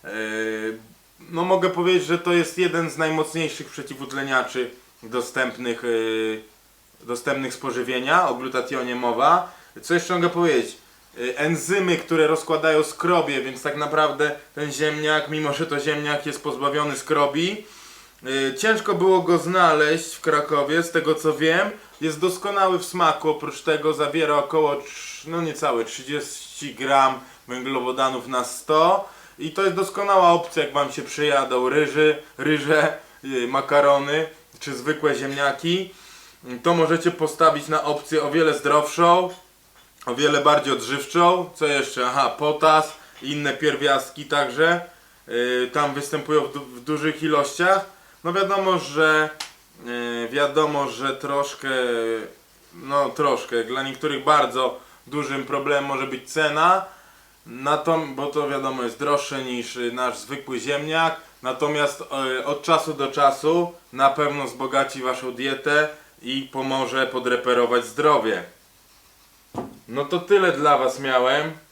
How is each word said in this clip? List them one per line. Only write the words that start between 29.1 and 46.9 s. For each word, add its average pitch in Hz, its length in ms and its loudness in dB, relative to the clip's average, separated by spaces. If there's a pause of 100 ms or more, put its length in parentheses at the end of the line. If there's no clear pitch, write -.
I 156 120 -8
to 196 120 -2
jest 185 120 2
doskonała 190 560 4
opcja, 165 320 0
jak 143 100 -6
wam 143 180 0
się 147 100 -10
przyjadą 135 680 0
ryży, 147 480 4 (200)
ryże, 151 600 2 (260)
yy, 131 240 -2
makarony 143 800 2 (320)
czy 139 160 -8
zwykłe 151 400 0
ziemniaki. 143 760 -2 (760)
To 175 100 4
możecie 165 380 2
postawić 156 560 2
na 151 160 0
opcję 147 400 -2
o 143 80 -2
wiele 156 220 4
zdrowszą, 165 760 4 (760)
o 120 100 -4
wiele 147 260 2
bardziej 139 320 4
odżywczą. 165 840 2
Co 160 100 -2
jeszcze? 139 420 0
Aha, 127 220 2
potas 156 640 4 (280)
i 135 100 -8
inne 147 220 -2
pierwiastki 139 720 0
także, 147 560 2 (460)
yy, 123 460 0
tam 147 200 0
występują 147 500 0
w 143 100 -6
du-, 147 60 -8
w 127 240 -16
dużych 151 400 -2